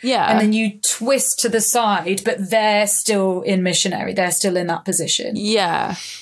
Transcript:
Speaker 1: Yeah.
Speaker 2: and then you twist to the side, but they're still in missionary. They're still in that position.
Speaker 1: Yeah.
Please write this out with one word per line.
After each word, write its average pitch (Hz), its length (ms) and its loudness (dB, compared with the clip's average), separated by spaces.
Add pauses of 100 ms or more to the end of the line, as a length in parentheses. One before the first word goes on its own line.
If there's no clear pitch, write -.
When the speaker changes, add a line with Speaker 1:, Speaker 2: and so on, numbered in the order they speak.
Speaker 1:
Yeah. 240 260 2
Speaker 2:
and 220 100 4
then 214 120 4
you 220 280 0
twist - 600 0
to 240 80 0
the 220 120 0
side, 196 640 0
but 196 260 -2
they're 214 360 2
still 190 560 0
in 185 220 0
missionary. 180 480 -2
They're 185 180 0
still 180 260 0
in 175 120 -2
that 165 160 -4
position. - 500 -2
Speaker 1:
Yeah. 202 640 0 (260)